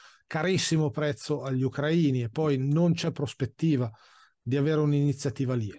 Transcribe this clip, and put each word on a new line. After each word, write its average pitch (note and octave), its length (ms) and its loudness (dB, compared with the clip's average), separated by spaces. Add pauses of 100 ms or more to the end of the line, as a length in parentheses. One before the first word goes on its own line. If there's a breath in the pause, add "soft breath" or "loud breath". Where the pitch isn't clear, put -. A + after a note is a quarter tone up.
(260 loud breath)
carissimo D#3+ 640 0
prezzo D3 520 -2
agli C3 220 -2
ucraini, C#3+ 600 2
e A2+ 60 -6
poi D3 280 0
non D3+ 360 2
c'è E3+ 180 -2
prospettiva C3 800 -2 (500 loud breath)
di A#2+ 140 -2
avere D3+ 240 2
un'iniziativa C#3+ 760 0
lì. A2 260 -4